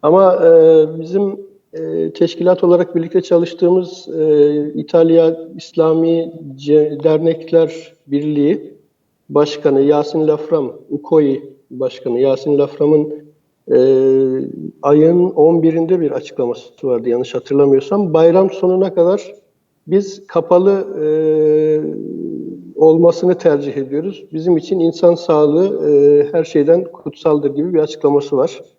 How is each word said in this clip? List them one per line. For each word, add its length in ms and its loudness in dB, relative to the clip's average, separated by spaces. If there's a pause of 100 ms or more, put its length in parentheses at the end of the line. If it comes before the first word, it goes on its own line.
Ama, 320 4 (120)
e, 400 6 (140)
bizim, 360 -4 (360)
e, 380 -6
teşkilat 540 0
olarak 320 2
birlikte 260 -2
çalıştığımız, 880 -2 (100)
e, 560 2
İtalya 640 2 (180)
İslami 760 -2 (240)
Ce-, 460 0
Dernekler 920 -2 (140)
Birliği 680 -2 (540)
Başkanı 520 0
Yasin 480 0
Lafram, 440 -2 (180)
ukoi 520 -2 (280)
Başkanı 500 -6
Yasin 380 0
Lafram'ın, 560 0 (580)
e, 60 4 (1040)
ayın 480 4
on 320 2
birinde 380 0
bir 100 -2
açıklaması 760 -8
vardı 220 -2
yanlış 260 -4
hatırlamıyorsam. 800 0
"Bayram 360 4
sonuna 440 -2
kadar 400 -2 (520)
biz 400 -4
kapalı, 600 0 (160)
e, 40 -4 (1700)
olmasını 640 2
tercih 380 -2
ediyoruz. 560 -8
Bizim 240 0
için 240 -4
insan 340 2
sağlığı, 760 0
e, 420 4
her 120 -2
şeyden 400 0
kutsaldır." 680 -4
gibi 200 -4
bir 40 2
açıklaması 580 -2
var. 260 -4 (160)